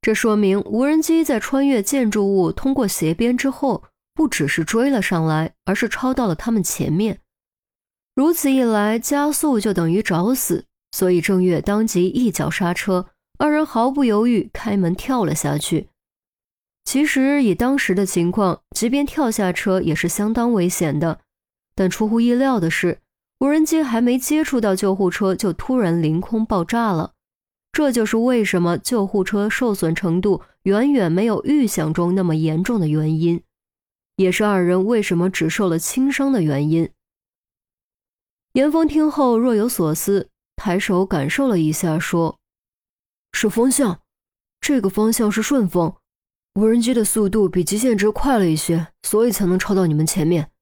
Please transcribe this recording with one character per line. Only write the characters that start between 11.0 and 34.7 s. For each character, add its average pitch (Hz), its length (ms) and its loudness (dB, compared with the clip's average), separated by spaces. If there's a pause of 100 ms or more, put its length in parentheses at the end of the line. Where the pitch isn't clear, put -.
以 175 100 4
郑 185 220 0
月 180 180 2
当 208 240 0
即 180 220 0
一 240 240 0
脚 151 180 -4
刹 175 240 -2
车， 185 360 -2 (300)
二 302 120 0
人 302 160 0
毫 240 240 0
不 277 140 0
犹 220 240 2
豫 226 240 0
开 202 240 -4
门 180 180 0
跳 247 300 -2
了 156 100 -2
下 147 240 -2
去。 151 300 -4 (960)
其 277 200 0
实 277 380 2
以 208 120 2
当 254 240 0
时 190 160 -2
的 196 120 0
情 175 260 0
况， 185 300 -2 (120)
即 233 140 -2
便 277 160 0
跳 277 260 -2
下 190 220 -2
车 185 280 0
也 160 140 0
是 175 140 -2
相 208 240 -2
当 240 200 0
危 185 160 2
险 151 300 -2
的， 160 220 -2 (540)
但 190 160 0
出 220 180 -2
乎 233 100 0
意 240 140 2
料 254 260 2
的 170 120 0
是， 165 300 -2 (400)
无 262 60 0
人 311 200 2
机 320 160 0
还 233 180 -2
没 247 180 2
接 302 240 0
触 269 180 -2
到 208 140 2
救 190 200 0
护 190 160 0
车 190 260 -2
就 185 160 -2
突 254 240 -4
然 170 260 0
凌 156 180 0
空 226 260 -4
爆 185 180 -2
炸 233 280 -2
了。 160 200 -4 (580)
这 294 220 0
就 226 120 0
是 220 120 -2
为 233 260 2
什 196 180 0
么 175 180 0
救 208 280 -2
护 196 160 -2
车 202 260 0
受 226 240 0
损 170 220 0
程 170 260 0
度 196 220 0 (200)
远 214 280 2
远 196 220 2
没 190 140 2
有 214 180 -2
预 285 220 2
想 156 260 -2
中 175 220 0
那 190 100 0
么 165 100 0
严 160 300 0
重 226 160 -2
的 156 80 0
原 156 320 0
因。 170 220 0 (760)
也 190 120 4
是 214 140 0
二 196 200 2
人 180 200 2